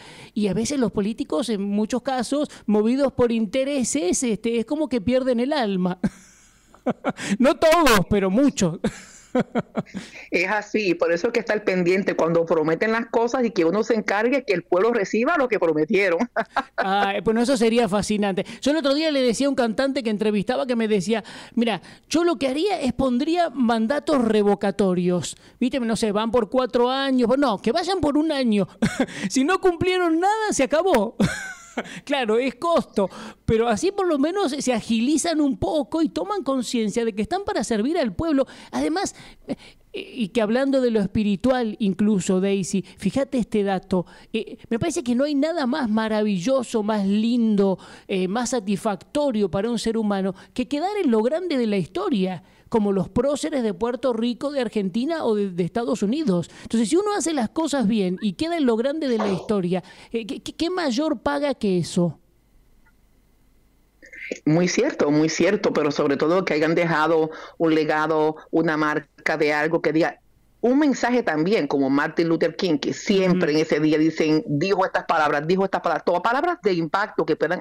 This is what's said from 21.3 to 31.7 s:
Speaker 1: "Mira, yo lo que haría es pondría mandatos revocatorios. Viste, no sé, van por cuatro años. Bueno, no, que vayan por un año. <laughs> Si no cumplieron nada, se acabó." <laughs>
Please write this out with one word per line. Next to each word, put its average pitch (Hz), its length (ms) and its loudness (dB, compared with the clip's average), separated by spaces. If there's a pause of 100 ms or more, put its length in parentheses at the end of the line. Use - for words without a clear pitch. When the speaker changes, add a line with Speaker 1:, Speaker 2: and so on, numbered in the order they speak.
Speaker 1:
"Mira, 226 280 0 (260)
yo 339 160 2
lo 339 120 2
que 269 120 -2
haría 339 320 -2
es 247 140 -2
pondría 302 560 0
mandatos 247 760 0
revocatorios. 196 1120 2 (240)
Viste, 262 200 0
no 226 160 -2
sé, 220 160 -2
van 214 180 -2
por 240 180 2
cuatro 247 420 0
años. 262 380 0
Bueno, 277 200 2
no, 202 100 0
que 220 140 0
vayan 349 280 0
por 294 160 2
un 311 160 2
año. 226 360 2 (120)
<laughs> - 480 -2
Si 262 160 0
no 370 160 2
cumplieron 349 580 2
nada, 415 340 0
se 277 100 0
acabó." 285 560 2
<laughs> - 80 4 (800)